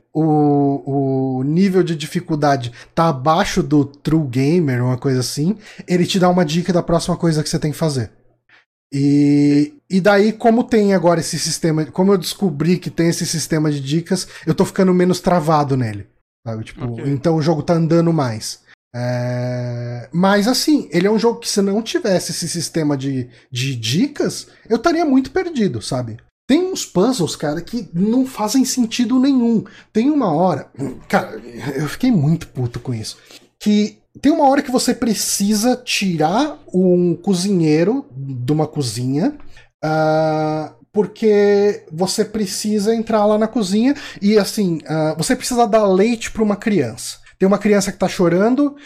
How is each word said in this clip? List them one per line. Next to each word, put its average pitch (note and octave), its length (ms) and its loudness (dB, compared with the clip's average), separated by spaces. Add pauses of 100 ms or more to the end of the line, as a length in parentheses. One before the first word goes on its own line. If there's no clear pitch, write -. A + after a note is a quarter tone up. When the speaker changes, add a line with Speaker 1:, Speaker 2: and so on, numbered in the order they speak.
(140)
Speaker 1:
o, C#3 1300 0
o C3 40 -4
nível F3+ 400 2
de E3 120 -2
dificuldade D3 760 -2 (240)
tá E3 140 2
abaixo D#3 560 0
do C#3+ 220 2
True D#3 420 -2
Gamer, C3 560 0
uma B2 140 0
coisa B2+ 240 0
assim, D3+ 340 -2 (320)
ele F3 180 0
te F#3+ 140 -2
dá F#3 80 4
uma F3+ 160 4
dica E3+ 300 0
da E3+ 100 2
próxima E3 320 0
coisa D#3+ 260 0
que D3+ 60 -4
você E3 100 -4
tem D3+ 140 -4
que C3+ 60 -8
fazer. C3+ 340 -4 (840)
E, C#3+ 800 4 (160)
e F#3 120 2
daí, G3+ 320 4
como A#3 320 2
tem G#3 280 2
agora E3+ 280 2
esse D#3 180 -6
sistema, D#3 460 -2
como F#3+ 280 0
eu G3 40 2
descobri E3 600 -2
que - 120 -8
tem E3 180 0
esse E3 180 -2
sistema D#3 460 -2
de C#3+ 80 -2
dicas, E3 480 -4 (180)
eu D#3+ 80 0
tô F#3+ 120 2
ficando F#3 280 2
menos F3+ 280 2
travado D3+ 560 2
nele, G#2+ 300 -6 (380)
sabe? A2 200 -8
Tipo, - 200 -14
Speaker 2:
Ok. A#2 220 -8
Speaker 1:
então C#3+ 280 0
o D#3+ 60 0
jogo D3+ 220 0
tá F3 100 0
andando E3 380 2
mais. B2 480 -4 (340)
É... B2 1200 -6
Mas F#3+ 380 2
assim, C4 420 0
ele F3+ 160 2
é G#3 40 2
um A3 80 2
jogo A#3 200 0
que - 80 -12
se - 140 0
não G3 200 0
tivesse F#3+ 500 -2
esse E3 180 -8
sistema D3+ 480 -2
de, C3 320 -4 (200)
de C3 260 -4
dicas, E3+ 720 -2 (220)
eu A3 60 0
estaria E4+ 300 0
muito C4 260 2
perdido, A#3+ 500 -2
sabe? A#2+ 360 -8 (340)
Tem F4+ 180 2
uns - 160 -8
puzzles, F#3 480 0
cara, D3+ 280 -6
que A#3 320 -8
não A3 320 2
fazem A#3+ 400 0
sentido B3 520 0
nenhum. B3 460 2 (300)
Tem A#3 160 2
uma B3+ 240 2
hora, F3 360 0 (380)
cara, D#3 320 -2 (380)
eu D3+ 100 -4
fiquei B3+ 240 0
muito D#3+ 380 0
puto B2 280 -6
com B2 160 -8
isso, A2 240 -10 (400)
que G#3 420 0 (220)
tem D4 120 4
uma D#4+ 160 4
hora C#4 120 2
que - 80 -4
você B3 240 0
precisa G#3+ 840 0
tirar F#3+ 840 -2 (140)
um F3+ 420 2
cozinheiro F3+ 1000 0
de C3 380 -6
uma D3+ 160 0
cozinha, C3+ 720 -2 (440)
ah, D#3 920 0 (180)
porque G3+ 960 2
você F#3+ 360 -2
precisa G#3+ 680 -2
entrar A3 320 0
lá G#3+ 120 4
na G#3+ 100 0
cozinha A3 480 0 (260)
e, G#3 160 4
assim, F#3 480 0
ah, D#3 320 -2
você A#3+ 200 -2
precisa A#3+ 280 0
dar G#3+ 220 2
leite G#3+ 440 2
pra A3 120 -2
uma G3+ 140 0
criança. D#3 640 -2 (180)
Tem F#3+ 80 4
uma G3 100 4
criança G3+ 340 2
que - 60 -10
tá F#3+ 100 -2
chorando A3+ 680 2 (100)